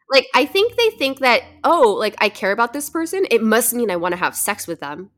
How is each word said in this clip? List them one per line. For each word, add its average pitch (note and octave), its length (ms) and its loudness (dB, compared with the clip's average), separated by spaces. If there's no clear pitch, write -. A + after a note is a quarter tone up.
Like, C4 240 4
I C#4 120 4
think G4+ 320 0
they A4+ 140 2
think C4+ 280 -4
that, B3 240 2
"Oh, C#4 360 4
like, G#3 200 -2
I - 100 2
care G3 240 -2
about A#3 200 0
this C#4+ 160 -8
person. E4 400 -4
It A#3 140 2
must A3+ 300 2
mean A#3 180 -2
I F3+ 60 -2
wanna E3+ 200 -2
have D#3+ 180 -4
sex - 300 -6
with E3 140 -10
them." D#3 380 -14